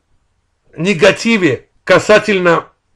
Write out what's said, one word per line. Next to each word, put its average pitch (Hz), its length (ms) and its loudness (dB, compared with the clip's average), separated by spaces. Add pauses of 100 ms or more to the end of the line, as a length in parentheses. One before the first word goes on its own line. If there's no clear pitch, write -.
(760)
негативе 180 920 -2 (140)
касательно 185 840 0 (280)